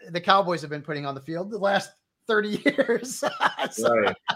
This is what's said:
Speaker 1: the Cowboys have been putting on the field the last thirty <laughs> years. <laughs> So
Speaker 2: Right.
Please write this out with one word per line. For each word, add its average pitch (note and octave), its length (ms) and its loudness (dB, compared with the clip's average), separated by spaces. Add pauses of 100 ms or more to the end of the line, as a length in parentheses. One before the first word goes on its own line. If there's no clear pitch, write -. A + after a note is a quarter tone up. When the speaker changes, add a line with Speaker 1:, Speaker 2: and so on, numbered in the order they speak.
(100)
Speaker 1:
the F3 100 -4
Cowboys F3+ 400 4
have D3 100 -10
been D3+ 120 -6
putting C#3+ 240 -6
on C#3 80 -4
the C3 60 -14
field E3+ 300 -8
the A3 80 -8
last G3 320 0 (360)
thirty G#3 360 0
<laughs> - 20 -
years. B3+ 640 0
<laughs> - 60 -4 (360)
So A2+ 180 0 (100)
Speaker 2:
Right. F#2+ 160 2 (220)